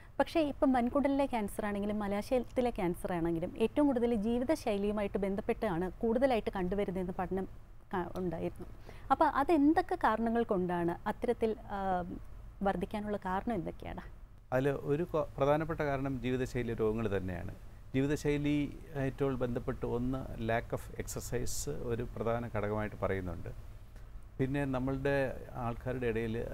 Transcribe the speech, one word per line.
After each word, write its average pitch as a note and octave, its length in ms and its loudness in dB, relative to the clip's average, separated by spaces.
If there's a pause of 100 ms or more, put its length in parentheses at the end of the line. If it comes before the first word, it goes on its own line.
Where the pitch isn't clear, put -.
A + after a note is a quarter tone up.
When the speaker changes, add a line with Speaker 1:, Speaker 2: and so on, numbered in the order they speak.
(200)
Speaker 1:
പക്ഷേ C#4+ 200 4
ഇപ്പം C#4+ 340 4
വൻകുടലിലെ C4+ 520 4
ക്യാൻസർ G#3+ 400 -2
ആണെങ്കിലും G#3 340 -2
മലാശയത്തിലെ G#3 720 0
ക്യാൻസർ F3+ 440 0
ആണെങ്കിലും E3+ 440 0
ഏറ്റവും C#4+ 300 4
കൂടുതൽ A#3+ 280 4
ജീവിതശൈലിയുമായിട്ട് G#3+ 1000 0
ബന്ധപ്പെട്ടാണ് G3 760 0
കൂടുതലായിട്ട് A#3+ 640 2
കണ്ടുവരുന്നതെന്ന് F#3+ 640 0
പഠനം F#3 280 -2 (460)
ക-, F3+ 240 -2
ഉണ്ടായിരുന്നു. F3 500 -4 (440)
അപ്പോൾ D4 140 6
അതെന്തൊക്കെ D#4 720 6
കാരണങ്ങൾ A3+ 480 2
കൊണ്ടാണ് F3 640 0
അത്തരത്തിൽ, A3+ 480 0 (220)
ആ, F#3 260 0 (600)
വർദ്ധിക്കാനുള്ള G3+ 600 0
കാരണം G3 300 0
എന്തൊക്കെയാണ്? - 680 -8 (300)
Speaker 2:
അതിൽ C3 160 4
ഒരു D3 340 0
കൊ-, D#3 240 0 (100)
പ്രധാനപ്പെട്ട D3+ 440 2
കാരണം C3+ 400 -2
ജീവിതശൈലി B2 520 0
രോഗങ്ങൾ A2 440 2
തന്നെയാണ്. F#2 380 -4 (400)
ജീവിതശൈലി C#3+ 840 2 (180)
ആയിട്ട് C3+ 280 0
ബന്ധപ്പെട്ട് B2 600 0
ഒന്ന് B2 340 0 (300)
lack A2+ 180 2 (100)
of - 60 -6 (200)
exercise - 680 -2 (220)
ഒരു A#2 240 0
പ്രധാന A2+ 400 -2
ഘടകമായിട്ട് G#2+ 400 0
പറയുന്നുണ്ട്. F#2+ 540 -2 (880)
പിന്നെ C#3 280 2
നമ്മളുടെ C3+ 880 0
ആൾക്കാരുടെ B2 540 -2
ഇടയിൽ A2+ 460 0